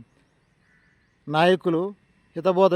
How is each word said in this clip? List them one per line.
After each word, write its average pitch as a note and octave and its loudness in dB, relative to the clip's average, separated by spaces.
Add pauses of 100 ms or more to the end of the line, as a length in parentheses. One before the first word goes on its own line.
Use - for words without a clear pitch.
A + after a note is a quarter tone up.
(1300)
నాయకులు E3+ 0 (540)
హితబోధ F3+ 2